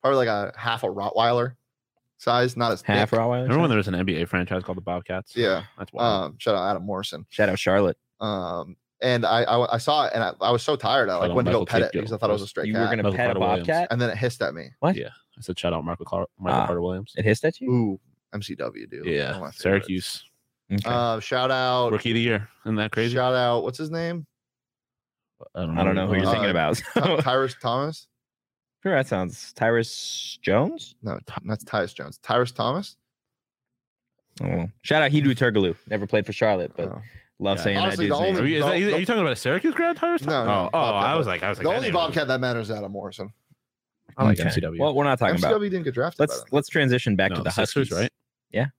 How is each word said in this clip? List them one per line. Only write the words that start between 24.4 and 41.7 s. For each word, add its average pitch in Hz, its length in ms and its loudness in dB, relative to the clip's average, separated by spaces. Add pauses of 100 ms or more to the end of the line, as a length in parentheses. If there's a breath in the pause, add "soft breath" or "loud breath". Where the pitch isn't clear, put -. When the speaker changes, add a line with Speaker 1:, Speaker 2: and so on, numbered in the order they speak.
Speaker 3:
I 85 80 -8
don't 82 160 -2
Speaker 2:
I 92 60 2
don't 95 100 4
know 95 140 0
Speaker 3:
know. 104 60 0
Speaker 2:
who 95 60 2
you're 92 80 2
Speaker 1:
Uh, 113 40 2
Speaker 2:
thinking 104 180 0
about, 82 280 2
Speaker 1:
Ty-, - 240 -2
Speaker 2:
<laughs> 165 160 2
so. - 0 -
Speaker 1:
Tyrus 135 440 0
Thomas? 135 460 -4 (720)
Speaker 2:
Sure, 190 140 0
that 131 120 2
sounds, 92 460 -4
Tyrus - 880 -2
Jones? 196 600 0
Speaker 1:
No, 90 240 -6
Ty-, - 180 -10
that's 107 180 -6
Tyus 101 300 -4
Jones. 73 300 -14
Tyrus 120 280 0
Thomas? 131 460 -4 (1400)
Speaker 2:
Oh, - 60 -4
well. 87 220 -2 (120)
Shout 156 220 2
out 139 80 2
Hedo 147 240 4
Turkoglu. 104 400 2 (120)
Never 104 200 -4
played 107 180 2
for 107 80 -8
Charlotte, 98 420 0
but 85 140 -6
Speaker 1:
Oh. - 120 -12 (380 loud breath)
Speaker 2:
love 98 200 0
Speaker 3:
Yeah. - 40 -4
Speaker 2:
saying 101 140 2
Speaker 1:
Honestly, 95 320 0
Speaker 2:
that 143 60 2
dude's - 40 0
Speaker 1:
the 170 60 0
Speaker 2:
name. 196 120 2
Speaker 1:
only 110 40 0
Speaker 3:
Are 123 100 2
you, 160 60 0
is 147 60 2
that, 143 60 2
Speaker 1:
the, - 60 2
Speaker 3:
are - 40 2
you 196 60 2 (140)
Speaker 1:
the 185 60 -2
Speaker 3:
talking 226 160 2
about 143 120 2
a - 20 -2
Syracuse 185 400 0
grad, 339 220 0
Tyrus 339 260 0
Speaker 1:
No, 151 80 -2
Speaker 3:
Thomas? 117 160 0
Speaker 1:
no, 104 60 2
Speaker 3:
Oh, 95 140 2
oh, - 40 -4 (200)
Speaker 1:
Bobcat 101 180 2
Speaker 3:
I 151 60 2
was 156 100 2
Speaker 1:
player. 92 100 0
Speaker 3:
like, 82 80 -4
I 98 60 0
was 101 100 -2
like, - 60 -6
Speaker 1:
The 160 40 2
Speaker 3:
I 185 60 2